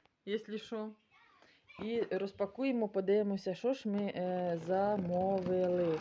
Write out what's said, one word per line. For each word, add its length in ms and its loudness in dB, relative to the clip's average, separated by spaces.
якщо 340 -6
що. 320 -8
І 180 -2
розпакуємо, 880 -2
подивимося, 640 2
що 180 0
ж 160 -4
ми, 140 0
е, 640 -2
замовили. 1300 2